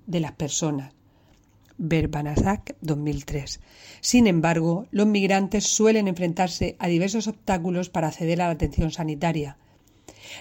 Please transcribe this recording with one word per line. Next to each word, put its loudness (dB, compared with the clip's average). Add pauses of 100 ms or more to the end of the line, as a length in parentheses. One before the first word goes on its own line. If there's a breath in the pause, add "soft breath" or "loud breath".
de -2
las -4
personas. -4 (880 soft breath)
Verbanazak, 0
dos -2
mil -4
tres. -8 (420 loud breath)
Sin 6
embargo, 2
los 4
migrantes 2
suelen 4
enfrentarse -2
a -4
diversos 0
obstáculos -2
para 0
acceder -2
a 2
la 0
atención 0
sanitaria. -4 (840 loud breath)